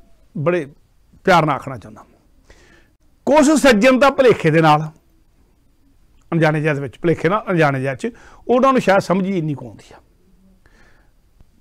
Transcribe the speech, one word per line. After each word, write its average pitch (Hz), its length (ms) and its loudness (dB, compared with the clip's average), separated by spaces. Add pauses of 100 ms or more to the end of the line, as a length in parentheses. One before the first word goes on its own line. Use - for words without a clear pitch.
(380)
ਬੜੇ 156 340 -4 (520)
ਪਿਆਰ 165 220 2
ਨਾਲ 143 100 -4
ਆਖਣਾ 127 220 -12
ਚਾਹੁੰਦਾ, 107 280 -20 (1200)
ਕੁਛ 285 240 4
ਸੱਜਣ 262 500 4
ਤਾਂ 277 120 4
ਭੁਲੇਖੇ 247 400 2
ਦੇ 160 100 2
ਨਾਲ, 156 300 2 (1400)
ਅਣਜਾਣੇ 156 280 -2
ਜਾਤ 151 160 -4
ਵਿੱਚ, 139 220 -12
ਭੁਲੇਖੇ 165 300 -2
ਨਾਲ 214 200 -2
ਅਣਜਾਣੇ 143 320 0
ਜਾਤ 135 160 -8
'ਚ, 226 120 -8 (380)
ਉਹਨਾਂ 254 240 2
ਨੂੰ 247 100 0
ਸ਼ਾਇਦ 196 180 2
ਸਮਝ 180 260 -4
ਹੀ 196 120 -6
ਇੰਨੀ 156 160 -6
ਕੁ 135 140 -14
ਆਉਂਦੀ - 260 -20
ਆ - 40 -20 (1600)